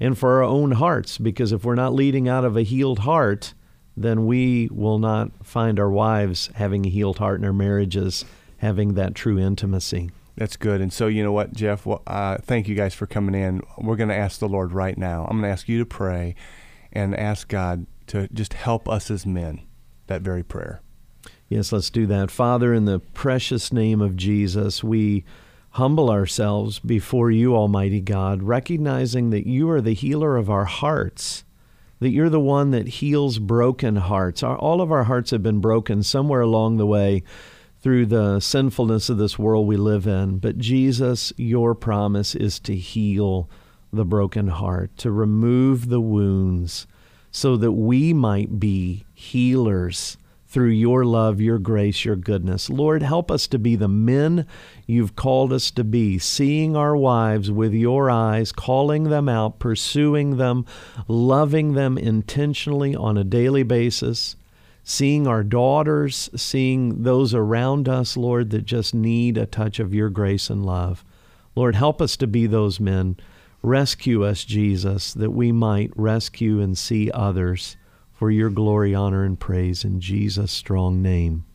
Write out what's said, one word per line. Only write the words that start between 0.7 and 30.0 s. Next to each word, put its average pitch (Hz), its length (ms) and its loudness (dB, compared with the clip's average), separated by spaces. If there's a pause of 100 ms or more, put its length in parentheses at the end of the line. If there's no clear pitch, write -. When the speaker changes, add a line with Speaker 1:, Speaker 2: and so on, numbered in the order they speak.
Speaker 1:
hearts. 135 460 0
Because 110 340 -2
if 101 120 -2
we're 120 120 0
not 127 180 0
leading 135 340 2
out 127 160 0
of 113 120 0
a 113 60 2
healed 127 380 0
heart, 120 540 0 (420)
then 110 300 0
we 123 460 2
will 107 260 0
not 110 320 0 (140)
find 113 340 -2
our 101 120 2
wives 104 640 0
having 101 320 -2
a 92 40 0
healed 98 280 -2
heart 101 180 -2
and 92 100 -4
our 98 60 0
marriages 98 720 0 (340)
having 104 360 0
that 92 200 -2
true 104 240 -2
intimacy. 95 720 -2 (260)
Speaker 2:
That's - 200 -6
good. 101 240 0
And 95 120 -2
so, 113 160 -2
you 107 160 0
know 101 80 0
what, 104 200 -2
Jeff? 104 320 -4
Well, 104 220 -6
uh, 98 320 -4
thank 110 300 -2
you 104 80 -2
guys 98 180 -2
for 104 120 -8
coming 98 280 -2
in. 95 260 -2 (160)
We're 110 200 -4
gonna 107 180 -2
ask 101 240 -4
the 110 100 -4
Lord 95 240 -4
right 95 240 -4
now. 85 320 -4
I'm 110 120 -2
gonna 101 120 -2
ask - 160 -6
you 117 100 0
to 117 80 -2
pray 87 500 -6 (560)
and 101 240 -2
ask 104 320 -4
God 90 380 -4 (220)
to 98 240 -4
just 110 220 -6
help - 340 -4
us 104 220 -4
as 101 160 -6
men, 87 340 -6 (460)
that 92 160 -6
very 90 220 -4
prayer. - 360 -12 (680)
Speaker 1:
Yes, 107 240 -2
let's 101 180 -2
do 113 160 0
that. 98 240 0
Father, 120 420 2
in 113 120 4
the 98 160 2
precious - 720 -4
name 110 280 2
of 98 160 0
Jesus, 101 680 -2
we 107 400 0 (460)
humble 139 380 2
ourselves 104 720 0
before 117 540 0
you, 117 240 4
Almighty 101 440 2
God, 95 440 -2
recognizing 127 840 -2
that 104 160 -2
you 131 240 0
are 156 100 2
the 107 140 0
healer 143 420 -2